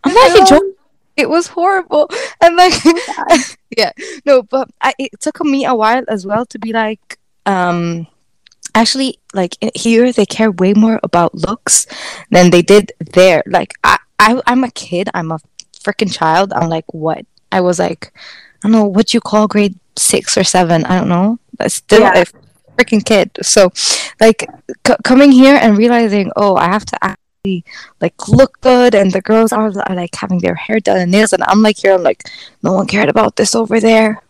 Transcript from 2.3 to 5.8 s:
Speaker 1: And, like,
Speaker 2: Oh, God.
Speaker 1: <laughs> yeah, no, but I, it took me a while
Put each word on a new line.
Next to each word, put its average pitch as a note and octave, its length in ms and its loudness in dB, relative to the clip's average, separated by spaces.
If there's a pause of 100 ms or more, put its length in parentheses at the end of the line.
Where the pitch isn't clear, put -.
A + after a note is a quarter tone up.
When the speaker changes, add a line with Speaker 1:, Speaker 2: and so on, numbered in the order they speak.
Speaker 1:
And, E4+ 140 2
like, F4+ 180 2 (100)
Speaker 2:
Oh, E4 140 2 (160)
God. - 240 0 (200)
Speaker 1:
<laughs> - 200 -10
yeah, G#3 140 -2 (340)
no, C4 160 4
but C4 240 -6 (160)
I, - 160 -2
it C4+ 220 -10
took - 240 -8
me C#4 200 -2
a B3 120 -2
while A3 320 0